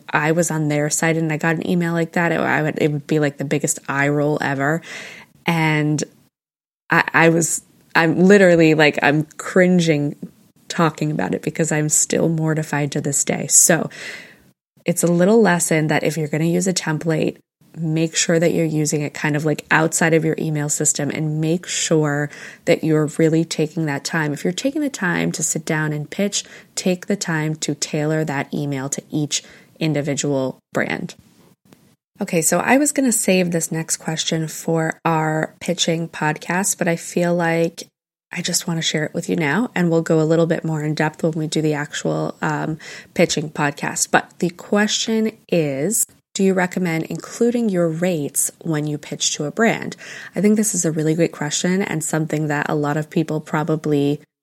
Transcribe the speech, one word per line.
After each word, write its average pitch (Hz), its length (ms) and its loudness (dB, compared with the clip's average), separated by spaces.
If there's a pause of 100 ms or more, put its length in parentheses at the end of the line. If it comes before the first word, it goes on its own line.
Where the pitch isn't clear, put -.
I 156 220 0
was 165 180 2
on 156 200 0
their 147 200 0
side 165 280 0
and 165 140 -2
I 151 60 -2
got 165 180 0
an 165 120 -6
email 175 260 0
like 165 200 -2
that, 170 180 2
it, 160 80 -2
I 135 240 0
would, - 180 -2
it 151 100 2
would 147 140 -4
be, 156 140 0
like, 143 180 0
the 139 80 -6
biggest 147 320 -2 (100)
eye 139 200 0
roll 147 340 0
ever. 139 400 -2 (640)
And 156 580 2 (840)
I, - 140 4 (100)
I 165 160 6
was, 165 320 0 (340)
I'm 160 260 4
literally, 175 520 8
like, 147 300 4
I'm 147 200 4 (140)
cringing 170 800 2 (520)
talking 156 440 0
about 92 240 -2
it - 80 -6
because 156 280 -2
I'm 151 180 0
still - 400 2
mortified 156 640 -2
to 147 80 -2
this 143 220 -2
day. - 220 -2
So - 460 4 (920)
it's 170 180 -2
a 170 80 4
little 185 280 6
lesson 170 480 2
that 151 140 0
if 156 160 -2
you're 156 100 -2
gonna 156 180 0
use 175 220 0
a 185 60 0
template, 156 640 -2 (380)
make 160 400 -2
sure 165 240 2
that 170 140 2
you're 165 120 0
using 151 360 0
it 143 120 -6
kind 151 220 -2
of, 151 100 0
like, 151 240 -2
outside 160 440 2
of 160 100 4
your 160 160 0
email 151 300 -2
system, 151 400 -2
and 156 320 -2
make 160 260 0
sure 147 640 0 (360)
that - 180 2
you're 151 240 2 (100)
really 160 260 4
taking 160 440 -4
that 139 160 -4
time. 151 280 -2
If 143 120 -6
you're 180 100 0
taking 277 280 -4
the 285 80 -2
time 170 440 -2
to 160 100 -6
sit 156 220 -4
down 156 260 -2
and 147 180 -6
pitch, 202 340 -4 (320)
take 180 320 -2
the 202 80 -2
time 156 420 -2
to - 180 -4
tailor 156 500 -2
that 139 280 -6
email 143 360 -4
to - 200 -6
each 147 340 -4 (360)
individual 143 800 -2 (120)
brand. - 440 -4 (1080)
Okay, 185 200 0
so 180 180 2
I - 180 4
was 285 140 2
gonna 269 200 0
save 185 400 2
this 170 200 -2
next 160 260 -4
question 160 500 -4
for 160 560 -2
our 156 560 0
pitching 165 500 -2
podcast, 170 680 -2
but - 100 0
I 170 80 2
feel 175 380 -2
like 165 500 0 (480)
I 170 120 -8
just - 240 -4
wanna 165 160 -2
share 156 200 0
it - 120 -6
with 170 140 -6
you 185 60 0
now, 170 380 0
and 175 160 2
we'll 165 140 4
go 160 180 4
a 156 80 4
little 165 180 4
bit 165 160 0
more 160 200 -2
in 151 100 -2
depth 156 300 -2
when 165 100 0
we 156 140 -4
do 151 140 -2
the 151 120 2
actual, 156 640 -4
um, 156 380 -4 (380)
pitching 160 340 0
podcast. 151 640 -4
But - 280 2
the 175 120 0
question 220 840 -2 (100)
is, 156 580 -2 (280)
do 196 100 0
you 190 120 4
recommend 180 480 0
including 233 680 -2
your 175 180 2
rates 160 640 -2 (140)
when 151 240 -2
you 151 100 -4
pitch - 380 -6
to - 80 -4
a 147 80 -6
brand? - 440 0 (400)
I 180 60 -2
think 214 160 4
this 208 160 0
is 180 100 -2
a 165 80 0
really 156 220 0
great 165 180 0
question 180 520 -2
and 156 200 -4
something 156 440 -2
that 147 200 -2
a - 60 -2
lot 147 240 0
of 151 140 -4
people 156 280 0
probably 151 800 0 (240)